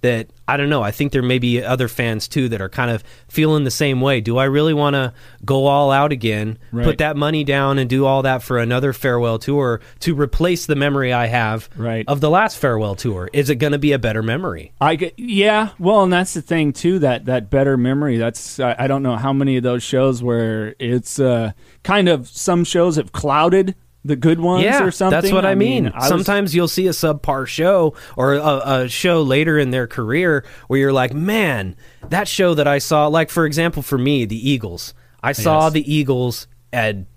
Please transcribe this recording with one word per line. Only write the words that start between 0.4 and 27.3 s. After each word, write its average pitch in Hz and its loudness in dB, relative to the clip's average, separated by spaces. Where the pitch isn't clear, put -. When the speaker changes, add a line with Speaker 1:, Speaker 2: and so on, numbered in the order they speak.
Speaker 1:
I 135 0
don't 143 0
know, 143 2
I 104 -2
think 143 -2
there 135 0
may 127 2
be 120 0
other 123 -2
fans, 113 -4
too, 127 -2
that 110 -4
are 95 -6
kind 123 -2
of 113 -4
feeling 156 0
the 123 -2
same 135 0
way. 135 2
Do 113 -2
I 135 2
really 147 2
wanna 143 0
go 135 2
all 143 4
out 143 4
again, 110 -2
Speaker 2:
Right. 117 -4
Speaker 1:
put 156 2
that 151 0
money 147 0
down 139 0
and 131 0
do 131 2
all 135 2
that 131 0
for 127 -4
another 123 0
farewell 120 0
tour 131 -2
to 170 -2
replace 165 0
the 151 0
memory 139 0
I 120 0
have 110 -2
Speaker 2:
Right. 113 -4
Speaker 1:
of 143 -2
the 151 2
last 196 2
farewell 107 0
tour? 92 -6
Is 143 0
it 135 2
gonna 147 0
be 143 2
a 139 2
better 110 -2
memory? 113 -6
Speaker 2:
I 156 4
get, 170 -6
yeah, 214 2
well, 196 4
and 185 4
that's 180 0
the 160 -6
thing, 151 0
too, 180 0
that, 127 0
that 123 -2
better 135 2
memory. 131 0
That's, 113 -6
I, 123 0
I 131 0
don't 135 -2
know 123 -2
how 135 -2
many 135 2
of 120 -2
those 123 -2
shows 131 0
where 110 -2
it's, 123 -4
uh, 117 2
kind 190 2
of, 143 0
some 175 0
shows 170 2
have 151 -4
clouded 175 2
the 143 -2
good 160 2
ones 175 2
Speaker 1:
Yeah, 254 2
Speaker 2:
or 185 2
something. 190 0
Speaker 1:
that's 196 0
what 190 2
I 196 2
Speaker 2:
I 190 2
mean, 226 2
Speaker 1:
mean. 107 -2
Speaker 2:
I 117 -8
was 131 2
Speaker 1:
Sometimes 185 0
you'll 170 2
see 185 0
a - 2
subpar 147 -2